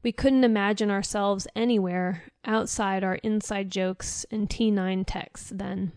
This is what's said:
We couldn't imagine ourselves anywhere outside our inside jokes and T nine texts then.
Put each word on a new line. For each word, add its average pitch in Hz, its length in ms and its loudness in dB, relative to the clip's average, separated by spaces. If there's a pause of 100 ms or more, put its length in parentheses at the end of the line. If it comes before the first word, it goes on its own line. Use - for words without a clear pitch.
We 233 100 0
couldn't 262 320 4
imagine 208 460 2
ourselves 202 640 0
anywhere 180 680 0 (200)
outside 214 580 0
our 185 140 0
inside 208 540 -2
jokes - 600 -4
and 214 200 -2
T 220 200 2
nine 190 360 0
texts - 480 -8
then. 196 420 -6